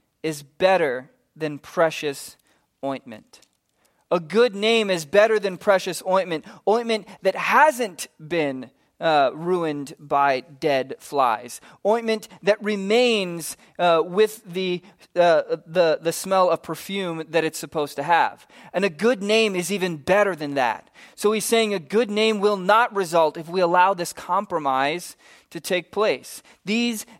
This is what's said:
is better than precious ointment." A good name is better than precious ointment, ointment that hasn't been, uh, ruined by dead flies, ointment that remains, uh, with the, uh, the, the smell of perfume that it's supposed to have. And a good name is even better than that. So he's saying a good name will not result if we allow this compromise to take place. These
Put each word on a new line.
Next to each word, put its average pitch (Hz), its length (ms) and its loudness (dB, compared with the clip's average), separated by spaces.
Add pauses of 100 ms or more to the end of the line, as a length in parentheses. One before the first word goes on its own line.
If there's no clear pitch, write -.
(240)
is 151 180 -6
better 147 680 0 (240)
than 147 240 -8
precious 156 760 -4 (480)
ointment." 123 580 -10 (720)
A 180 80 0
good 190 340 2
name 214 380 0
is 170 120 -2
better 208 360 4
than 196 180 -6
precious 190 500 0
ointment, 180 380 -2 (220)
ointment 220 400 0 (160)
that 190 120 2
hasn't 240 680 2 (200)
been, 139 440 -4 (300)
uh, 151 340 4
ruined 156 680 -4
by 139 420 2
dead 135 580 -2
flies, 123 600 -2 (240)
ointment 220 440 -2 (160)
that 214 200 2
remains, 202 960 0 (220)
uh, 170 260 4
with 208 400 0
the, 180 380 -4 (320)
uh, 165 500 4
the, 165 340 2
the 160 140 -4
smell 185 380 2
of 160 100 -2
perfume 170 680 -8
that 160 140 0
it's 156 140 -4
supposed 147 380 -6
to 139 80 -6
have. 143 420 0 (280)
And 175 120 0
a 165 60 0
good 196 320 0
name 214 320 0
is 175 160 -4
even 185 260 -4
better 190 380 0
than 147 180 -8
that. 123 380 -2 (240)
So 208 160 0
he's 214 120 -2
saying 226 300 2
a 190 60 -4
good 202 320 0
name 214 280 0
will 208 180 2
not 214 380 2
result 165 420 0
if 160 120 -12
we 185 100 -4
allow 180 360 4
this 170 180 -8
compromise 160 1040 -2 (320)
to 170 100 -14
take 180 320 -4
place. 185 520 -4 (200)
These 226 440 -4 (120)